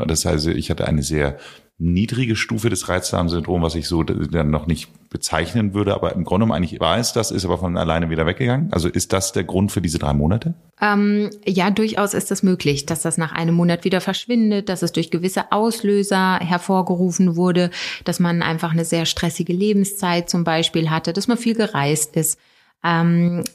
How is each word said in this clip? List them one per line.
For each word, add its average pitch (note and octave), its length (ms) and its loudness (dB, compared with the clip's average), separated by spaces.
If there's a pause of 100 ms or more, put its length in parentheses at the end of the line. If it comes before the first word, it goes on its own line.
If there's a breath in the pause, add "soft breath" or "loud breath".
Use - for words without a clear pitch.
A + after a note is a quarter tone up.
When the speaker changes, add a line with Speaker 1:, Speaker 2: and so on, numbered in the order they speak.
Speaker 1:
Das D#2+ 180 0
heißt, D#2+ 220 0
ich - 220 -2
hatte - 180 -2
eine D2+ 160 0
sehr C#2+ 340 -2 (400 loud breath)
niedrige G#2+ 600 0
Stufe A2+ 320 -2
des F#2+ 180 -4
Reizdarmsyndroms, F2 760 0
was E2 140 0
ich D#2+ 100 -4
so E2 180 2
d-, D#2+ 280 -2
dann D#2 180 2
noch D2+ 160 0
nicht D#2+ 220 -2 (220)
bezeichnen F#2+ 640 -2
würde, G2 200 2
aber F2 220 -2
im F2 80 -2
Grunde G2 220 2
genommen A2+ 80 2
eigentlich E2+ 260 -2
war F2 180 2
es A#2+ 140 0
das, A2+ 200 0
ist F#2 120 -2
aber F2+ 140 0
von F2 180 -2
alleine E2 340 0
wieder D#2+ 160 0
weggegangen. B2 460 0
Also E2+ 160 2
ist - 240 -4
das F#2+ 220 -2
der G2 100 -2
Grund F#2+ 300 0
für G2+ 80 0
diese E2 180 0
drei C#2+ 140 0
Monate? F#2 400 0 (260)
Speaker 2:
Ähm, G#3 520 2 (140)
ja, F#3+ 260 2
durchaus G#3 420 0
ist F3+ 180 -2
es F#3+ 120 -4
möglich, D3 420 2
dass E3 160 -4
das E3 160 -2
nach D#3+ 160 -2
einem E3+ 220 2
Monat E3+ 280 2
wieder F#3 160 2
verschwindet, G#3 680 0
dass F3+ 140 -4
es F3 100 -2
durch E3 180 -2
gewisse F3+ 400 -2
Auslöser G3+ 880 2
hervorgerufen F3+ 960 2
wurde, F3 360 2 (340 loud breath)
dass F3 160 0
man E3+ 200 2
einfach E3 300 -2
eine E3 140 2
sehr E3 200 0
stressige E3 460 -2
Lebenszeit F#3+ 800 0
zum F3 160 2
Beispiel D#3+ 440 0
hatte, D#3+ 220 -2
dass G3 160 -2
man A#3 100 2
viel A3+ 180 0
gereist D3+ 600 0
ist. D#3 240 -2 (480 soft breath)
Ähm, E3+ 560 2 (120)